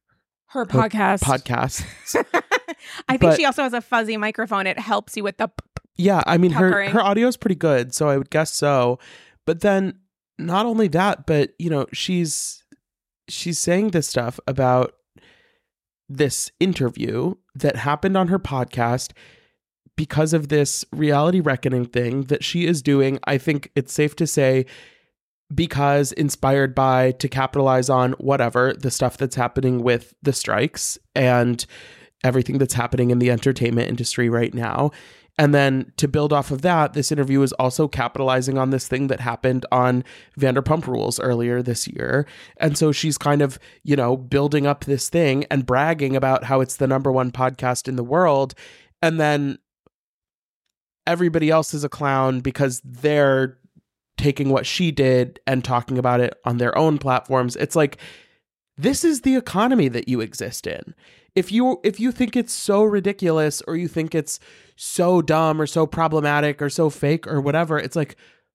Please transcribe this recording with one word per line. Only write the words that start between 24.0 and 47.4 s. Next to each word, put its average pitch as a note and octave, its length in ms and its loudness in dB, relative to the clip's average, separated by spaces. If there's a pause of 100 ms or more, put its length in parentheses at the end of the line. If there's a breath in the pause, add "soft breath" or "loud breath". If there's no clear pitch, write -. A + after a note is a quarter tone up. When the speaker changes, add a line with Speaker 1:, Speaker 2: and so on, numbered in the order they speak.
Speaker 2:
to D#3+ 120 0
say, C3 360 2 (880 loud breath)
because C#3+ 600 0
inspired C#3 600 0
by, C3 380 4
to C3 160 -4
capitalize C3 640 0
on, B2+ 220 4
whatever, B2+ 600 0
the B2+ 180 -4
stuff - 240 -2
that's C3+ 180 -4
happening B2+ 480 0
with A#2+ 400 0
the C#3+ 100 0
strikes - 640 -4 (180)
and B2 500 2 (560 loud breath)
everything B2+ 360 0
that's C3+ 160 0
happening A#2+ 360 0
in B2 80 4
the B2 120 4
entertainment A#2+ 580 0
industry A#2+ 400 -2
right A#2 260 0
now. B2 380 -2 (480 loud breath)
And D3 140 6
then C3+ 440 2
to C#3+ 100 0
build D3 240 0
off C#3+ 180 0
of C3+ 120 -4
that, D#3+ 320 2
this D3 180 -2
interview C#3 300 2
is C3 120 2
also C3 320 0
capitalizing C3 720 -2
on C3 120 2
this C3 180 -2
thing C3 180 -2
that C3+ 140 -2
happened B2 500 -2
on B2 320 2 (340 loud breath)
Vanderpump C3+ 520 0
Rules A#2+ 320 -4
earlier A#2+ 420 0
this B2 240 -4
year. - 400 -2 (300 loud breath)
And D3 200 0
so D#3 140 4
she's D3 260 -2
kind C#3+ 240 2
of, C#3 160 0 (280 loud breath)
you C#3+ 100 2
know, B2+ 220 2
building C#3 500 0
up C#3+ 180 0
this C#3 240 -2
thing D3 420 2
and C3+ 140 0
bragging C#3 520 0
about C3 280 2
how C3+ 160 2
it's C3 160 -2
the C3+ 120 0
number C3+ 240 0
one B2+ 180 0
podcast B2+ 560 -4